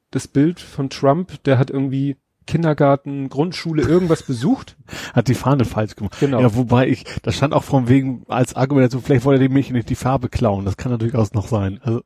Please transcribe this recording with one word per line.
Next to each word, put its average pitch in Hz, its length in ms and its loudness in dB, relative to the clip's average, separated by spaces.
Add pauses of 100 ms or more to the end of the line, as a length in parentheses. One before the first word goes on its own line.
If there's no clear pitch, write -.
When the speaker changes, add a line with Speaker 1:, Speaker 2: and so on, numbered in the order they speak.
(120)
Speaker 1:
Das - 160 -6
Bild 156 320 2
von - 320 -8
Trump, 151 540 0
der 135 120 4
hat 135 140 2
irgendwie 135 460 -2 (280)
Kindergarten, 143 840 0
Grundschule, 156 540 -2
irgendwas 160 400 2
besucht. 139 520 -2 (200)
Speaker 2:
<laughs> - 180 -12
Hat 117 160 0
die 123 40 4
Fahne 131 320 2
falsch 104 300 -4
gemacht. - 240 -8
Speaker 1:
Genau. 139 220 2
Speaker 2:
Ja, 117 140 4
wobei 127 340 2
ich, - 160 -4 (180)
da 110 80 -2
stand - 220 0
auch 139 100 2
von 131 240 0
wegen 131 400 2
als 123 280 -2
Argumentation, 131 460 2
vielleicht 127 240 2
wollte 135 160 4
er 135 60 4
dem 131 60 -2
Mädchen 135 220 0
nicht 117 140 -4
die 123 60 -2
Farbe 127 340 -2
klauen. 98 360 0
Das 101 120 -4
kann 127 140 -6
natürlich 113 240 -2
auch 113 180 0
noch 104 140 -2
sein. 101 340 -2
Also 117 240 -4